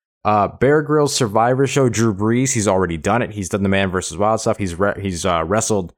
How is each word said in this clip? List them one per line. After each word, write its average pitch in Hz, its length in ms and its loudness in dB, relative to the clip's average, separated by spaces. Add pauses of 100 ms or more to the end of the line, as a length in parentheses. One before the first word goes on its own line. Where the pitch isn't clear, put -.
(260)
Uh, 104 220 2
Bear 147 340 2
Grylls 147 320 0
Survivor 123 540 2
Show, 135 220 2
Drew 110 240 2
Brees. 117 400 0
He's 107 140 0
already 92 300 0
done 101 240 0
it. 101 100 -4
He's 101 180 -8
done 101 120 -2
the 98 80 2
Man 98 220 0
versus 90 260 -4
Wild 107 220 0
stuff. 110 180 -2
He's 90 180 -4
re-, 98 240 0
he's, 95 260 -4
uh, 85 200 0
wrestled 98 520 -2